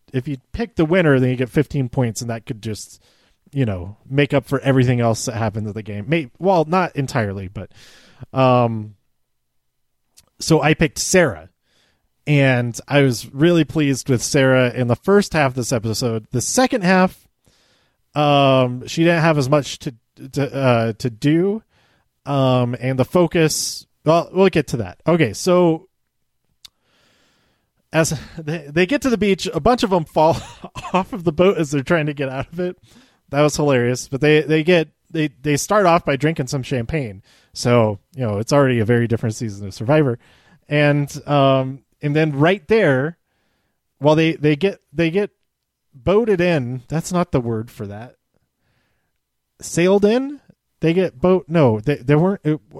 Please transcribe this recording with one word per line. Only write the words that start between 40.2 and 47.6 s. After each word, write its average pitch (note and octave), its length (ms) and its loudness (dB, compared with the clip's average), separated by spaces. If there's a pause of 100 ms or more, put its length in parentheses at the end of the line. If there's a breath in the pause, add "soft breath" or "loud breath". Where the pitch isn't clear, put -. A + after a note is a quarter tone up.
And, D3 600 0
um, C3+ 560 0 (180)
and D3 140 -2
then D#3 220 0
right F3 300 2
there, D#3+ 500 2 (800)
while D3 160 4
they, D#3+ 180 2
they D3+ 220 0
get, F#3 240 -4 (120)
they E3 180 -2
get G3 220 -2 (720)
boated G3+ 380 2
in. C3 460 -2
That's D#3+ 240 -6
not F3 200 -2
the C3+ 100 0
word A#2 300 -6